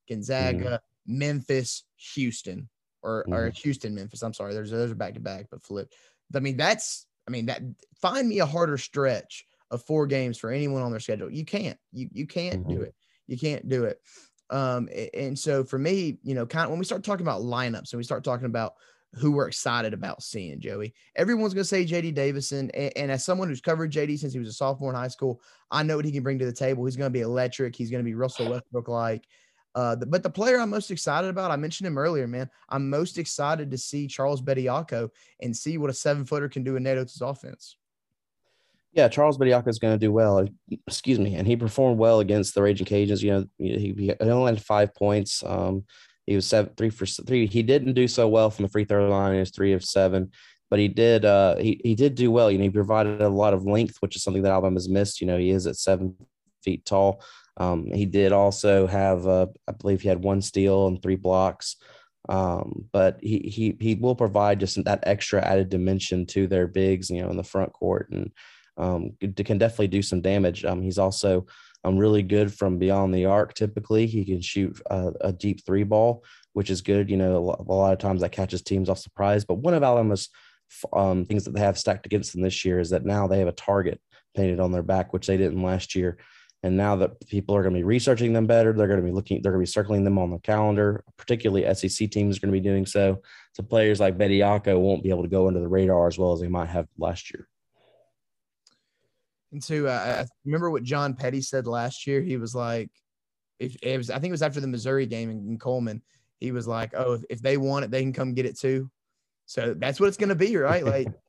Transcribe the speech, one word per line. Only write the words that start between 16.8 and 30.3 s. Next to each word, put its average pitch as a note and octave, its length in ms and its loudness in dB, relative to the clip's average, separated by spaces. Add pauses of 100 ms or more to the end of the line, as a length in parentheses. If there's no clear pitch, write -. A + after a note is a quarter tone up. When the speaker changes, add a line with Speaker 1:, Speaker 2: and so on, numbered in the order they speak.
Speaker 1:
start - 180 -6
talking G3 200 -4
about A2+ 180 -2
lineups A#2+ 500 -6
and A#2+ 60 -8
we A#2 40 -8
start A#2 220 -6
talking B2 220 -4
about A2+ 260 -4 (420)
who C#3+ 180 0
we're C#3+ 160 0
excited A#2+ 440 -4
about - 300 -10
seeing, E2+ 380 -12
Joey. G#2+ 340 -10 (220)
Everyone's G#3+ 380 -2
gonna F#3+ 100 -2
say F#3+ 200 -2
J E3+ 160 -2
D E3 120 -6
Davison, C#3 600 -4
and, C#3 240 -6
and C#3 140 -4
as C3 140 -4
someone F#3 240 -2
who's C3 120 -6
covered D#3+ 300 -2
J D3 160 -2
D D3 100 -4
since C#3+ 160 -8
he B2+ 60 -8
was A#2 100 -8
a G#2+ 40 -12
sophomore C3+ 380 -4
in B2+ 60 -6
high B2 120 -6
school, B2+ 320 -6 (300)
I D3 120 0
know D#3 140 0
what D3+ 80 -2
he D3+ 80 -4
can C#3 100 -4
bring C3+ 160 -4
to B2+ 80 -2
the B2 60 -6
table. C3 320 -2
He's B2+ 120 -4
gonna C3+ 140 -4
be B2 120 -2
electric. B2 520 -4
He's A#2 160 -8
gonna B2 140 -4
be A2+ 100 -6
Russell B2 340 -4
Westbrook-like. A#2 800 -6 (480)
Uh, A#2+ 200 0
the, A#2+ 120 -6
but E3+ 180 -2
the F3+ 60 -2